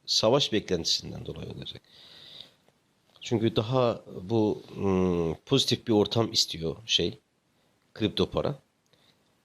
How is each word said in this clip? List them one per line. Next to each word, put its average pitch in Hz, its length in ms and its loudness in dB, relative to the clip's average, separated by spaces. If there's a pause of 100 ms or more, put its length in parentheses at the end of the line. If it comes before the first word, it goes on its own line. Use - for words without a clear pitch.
savaş 131 480 2
beklentisinden - 720 -2
dolayı - 260 -10
olacak. - 300 -14 (1400)
Çünkü 113 340 0
daha 120 460 0 (200)
bu, 107 420 0 (100)
hmm, 92 640 2
pozitif - 520 -2
bir 117 60 2
ortam 104 380 4
istiyor - 540 -2
şey, - 340 0 (760)
kripto 104 360 0
para. 143 300 -2 (840)